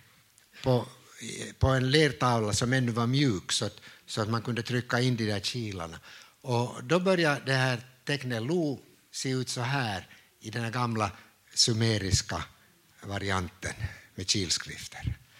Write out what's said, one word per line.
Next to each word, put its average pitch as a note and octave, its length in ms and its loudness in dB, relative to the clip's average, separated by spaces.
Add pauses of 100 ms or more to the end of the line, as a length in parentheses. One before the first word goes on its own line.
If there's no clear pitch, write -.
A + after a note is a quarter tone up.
(640)
på, B2 240 4 (720)
på C3 80 4
en C3 240 2
lertavla B2 600 4
som B2 200 0
ännu B2+ 180 2
var A#2 160 2
mjuk, B2+ 440 2
så - 140 0
att, - 160 -8 (240)
så - 160 -4
att G#2 80 0
man A2+ 120 0
kunde A#2 220 -4
trycka B2 360 -2
in B2+ 160 2
de A2+ 100 -2
där G#2 140 0
kilarna. F#2+ 600 -6 (420)
Och B2 420 -2
då D3+ 160 2
började E3+ 460 4
det C3+ 80 2
här B2+ 280 2 (240)
tecknet B2+ 380 -2
lo D3+ 360 0 (320)
se - 180 -4
ut C3 200 -2
så B2+ 120 -4
här A#2+ 460 -2 (320)
i A2 100 -10
den A#2 140 -4
här A#2 80 -4
gamla A2+ 400 0 (420)
sumeriska G#2 920 2 (600)
varianten F#2+ 720 -4 (420)
med F#2+ 140 -6
kilskrifter. - 880 -4 (220)